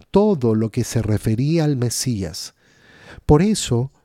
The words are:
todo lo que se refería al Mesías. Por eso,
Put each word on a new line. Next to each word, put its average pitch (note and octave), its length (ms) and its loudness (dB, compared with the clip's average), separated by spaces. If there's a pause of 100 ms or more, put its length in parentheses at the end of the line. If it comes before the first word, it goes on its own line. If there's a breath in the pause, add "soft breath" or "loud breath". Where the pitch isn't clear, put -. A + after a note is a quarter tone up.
(100)
todo F#3 440 2
lo A2 160 0
que A#2+ 140 -2
se - 180 -4
refería A2+ 600 0
al D3 120 0
Mesías. A2+ 800 -6 (720 loud breath)
Por D3+ 160 6
eso, C3+ 500 0 (120)